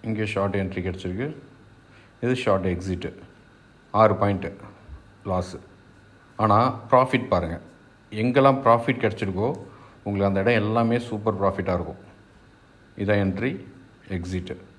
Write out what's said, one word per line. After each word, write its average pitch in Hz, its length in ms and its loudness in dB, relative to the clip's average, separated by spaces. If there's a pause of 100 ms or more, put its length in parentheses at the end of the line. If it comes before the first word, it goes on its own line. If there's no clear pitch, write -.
இங்கே 107 260 -2
ஷார்ட் 98 300 0
என்ட்ரி 92 240 -4
கிடச்சிருக்கு. 92 400 -6 (960)
இது 123 80 2 (100)
ஷார்ட் 95 300 2
எக்ஸிட். 87 340 -6 (920)
ஆறு 107 200 6
பாயிண்ட் 98 260 0 (840)
லாஸு. 90 260 -4 (880)
ஆனா 104 140 4 (340)
ப்ராஃபிட் 127 400 4
பாருங்க, 85 240 0 (680)
எங்கெல்லாம் 135 420 4
ப்ராஃபிட் 117 400 4
கிடச்சிருக்கோ 101 420 -2 (580)
உங்களுக்கு 101 260 0
அந்த 95 120 0
இடம் 113 200 4
எல்லாமே 113 340 2 (100)
சூப்பர் 104 340 -2
ப்ராஃபிட்டாக 92 360 0
இருக்கும். - 240 -6 (1000)
இதான் 101 200 2
என்ட்ரி, 95 280 -2 (680)
எக்ஸிட். 87 360 -6 (260)